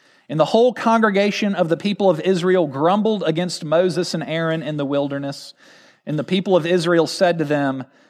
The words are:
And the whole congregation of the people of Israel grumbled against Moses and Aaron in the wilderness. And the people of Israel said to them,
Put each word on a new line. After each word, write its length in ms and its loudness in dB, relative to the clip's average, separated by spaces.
And 100 -2
the 60 4
whole 280 2
congregation 800 0
of 160 0
the 60 2
people 340 0
of 120 0
Israel 460 2
grumbled 560 0
against 420 -4
Moses 480 0
and 100 -4
Aaron 400 -2
in 140 -6
the 80 -2
wilderness. 680 -4
And 120 -4
the 60 -4
people 320 0
of 100 2
Israel 420 2
said 320 0
to 60 -2
them, 380 -2